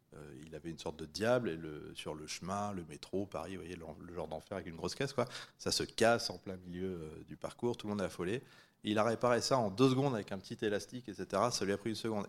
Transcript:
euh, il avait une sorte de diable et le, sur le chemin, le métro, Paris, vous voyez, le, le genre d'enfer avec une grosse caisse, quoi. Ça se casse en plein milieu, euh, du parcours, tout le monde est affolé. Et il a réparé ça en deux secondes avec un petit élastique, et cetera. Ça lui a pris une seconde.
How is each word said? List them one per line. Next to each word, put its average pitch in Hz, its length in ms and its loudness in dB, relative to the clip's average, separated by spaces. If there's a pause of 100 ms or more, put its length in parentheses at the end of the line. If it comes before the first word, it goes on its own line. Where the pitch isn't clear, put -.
(140)
euh, 73 200 -14 (120)
il 80 100 -14
avait 80 160 -8
une 78 80 -8
sorte 78 180 -6
de 80 80 -8
diable 110 440 2
et 82 60 -2
le, 78 400 -8
sur 78 200 -6
le 78 120 -10
chemin, 101 460 -4
le 90 120 -6
métro, 95 400 -6
Paris, 87 300 -8
vous 87 60 -8
voyez, 85 140 -10
le, 80 100 -12 (200)
le 85 80 -12
genre 85 140 -4
d'enfer 78 300 -6
avec 87 100 -6
une 82 80 -8
grosse 87 200 -2
caisse, 139 180 0
quoi. 120 120 4 (320)
Ça - 140 0
se - 120 4
casse 113 460 6
en 90 80 -6
plein 95 200 -8
milieu, 90 440 -4
euh, 78 260 -10
du 82 100 -12
parcours, - 400 -2
tout - 100 -8
le 104 60 0
monde 104 80 0
est 92 40 2
affolé. 90 380 -2 (400)
Et 107 80 2
il 104 80 4
a 107 40 8
réparé 117 380 4
ça 135 160 4
en 110 140 4
deux 120 180 8
secondes 131 240 4
avec 104 180 -2
un 101 60 -4
petit - 260 -8
élastique, 107 460 0
et 95 60 -6
cetera. 98 340 4
Ça - 160 0
lui 95 80 4
a 98 40 0
pris - 120 -2
une 107 60 0
seconde. 107 340 -2